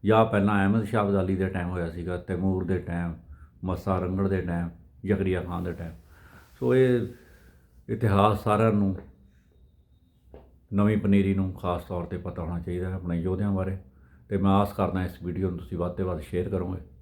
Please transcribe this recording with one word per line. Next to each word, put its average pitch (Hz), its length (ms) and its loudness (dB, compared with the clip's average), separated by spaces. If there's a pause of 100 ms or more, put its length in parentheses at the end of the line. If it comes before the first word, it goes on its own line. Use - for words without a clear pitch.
ਜਾਂ 110 200 6
ਪਹਿਲਾਂ 104 340 2
ਅਹਿਮਦ 104 240 4
ਸ਼ਾਹ 104 220 0
ਅਬਦਾਲੀ 95 300 0
ਦੇ 95 140 0
ਟਾਈਮ 90 200 -4
ਹੋਇਆ 87 200 -4
ਸੀਗਾ, 87 280 -6
ਤੈਮੂਰ 92 460 -2
ਦੇ 90 140 -2
ਟਾਈਮ, 85 360 -4 (500)
ਮੱਸਾ 92 360 -2
ਰੰਗੜ 95 280 0
ਦੇ 95 140 0
ਟਾਈਮ, 85 280 -2 (360)
ਜ਼ਕਰੀਆ 92 360 0
ਖਾਨ 87 220 -6
ਦੇ 90 80 -6
ਟਾਈਮ। 85 220 -10 (680)
ਸੋ 127 160 2
ਇਹ 123 320 4 (800)
ਇਤਿਹਾਸ 104 540 4
ਸਾਰਿਆਂ 110 280 4
ਨੂੰ, 98 240 2 (1800)
ਨਵੀਂ 104 240 4
ਪਨੀਰੀ 98 360 4
ਨੂੰ 95 200 0
ਖਾਸ 87 300 -4
ਤੌਰ 87 220 -6
'ਤੇ 92 120 -8
ਪਤਾ 87 260 -8
ਹੋਣਾ 85 160 -6
ਚਾਹੀਦਾ 90 300 -6
ਹੈ 92 40 -4
ਆਪਣੇ 87 280 -4
ਯੋਧਿਆਂ 95 300 -2
ਬਾਰੇ। 95 260 -2 (520)
ਤੇ 101 80 -2
ਮੈਂ 98 140 4
ਆਸ 101 220 4
ਕਰਦਾ 92 300 0
ਇਸ - 200 -8
ਵੀਡੀਓ 90 260 -2
ਨੂੰ 87 100 -6
ਤੁਸੀਂ 87 180 -10
ਵੱਧ 87 180 -2
ਤੋਂ 95 100 -4
ਵੱਧ 87 140 -4
ਸ਼ੇਅਰ 87 300 -4
ਕਰੋਗੇ 90 320 -4 (200)